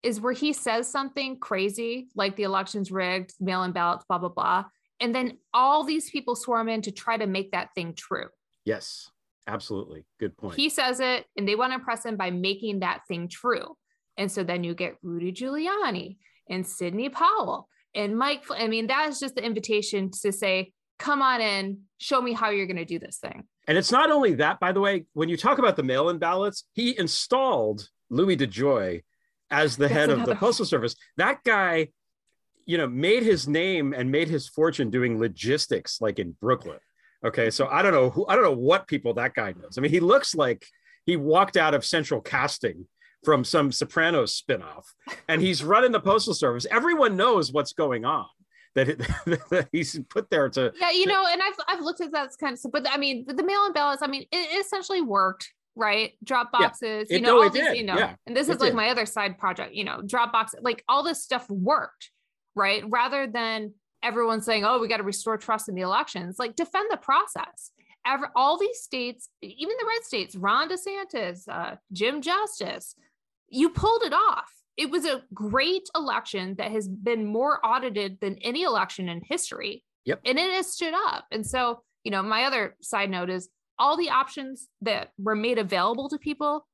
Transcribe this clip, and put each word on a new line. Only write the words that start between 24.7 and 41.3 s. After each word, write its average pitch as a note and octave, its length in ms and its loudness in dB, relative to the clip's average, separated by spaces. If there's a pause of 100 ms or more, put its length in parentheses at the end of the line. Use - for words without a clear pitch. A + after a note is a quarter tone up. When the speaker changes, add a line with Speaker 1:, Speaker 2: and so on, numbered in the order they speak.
Speaker 2:
the G3 80 2
way, G3 320 0
when E3 160 0
you E3+ 80 -2
talk B3 220 2
about A3+ 180 4
the D3+ 60 0
mail-in C#3 340 2
ballots, F#3 560 -2
he A#3+ 240 -2
installed D#3+ 920 0 (200)
Louis F3 260 2
DeJoy A2 680 0 (480)
as C#3+ 260 2
the C#3 60 4
Speaker 1:
That's C#3+ 100 4
Speaker 2:
head D3+ 160 4
of C#3 80 4
the A#2+ 60 0
Speaker 1:
another A#2+ 120 2
Speaker 2:
Postal A3+ 300 2
Service. A#2+ 300 0 (220)
That G#3 260 0
guy, F3+ 460 2 (760)
you E3+ 120 0
know, D3+ 100 2
made E3+ 360 2
his F3 240 4
name D#3+ 460 0
and B2+ 180 -2
made D#3+ 160 2
his D#3 200 -2
fortune D3+ 420 2
doing A#2+ 300 2
logistics, A2+ 840 0
like, G#2+ 180 0
in F2 120 -4 (100)
Brooklyn. G#2 380 -2 (440)
Okay, A#2 280 2
so C3+ 160 0
I C#3+ 160 2
don't G3 100 6
know C3 160 6
who, E3+ 180 -2
I - 80 4
don't B3 80 6
know F3 80 6
what C#3 360 4
people A#2+ 280 -2
that B2 200 -2
guy G#2 180 -4
knows. - 240 -12
I B2+ 40 -2
mean, D3 100 2
he E3+ 80 4
looks G3 360 4
like C3 300 0 (400)
he F3 100 2
walked E3 400 4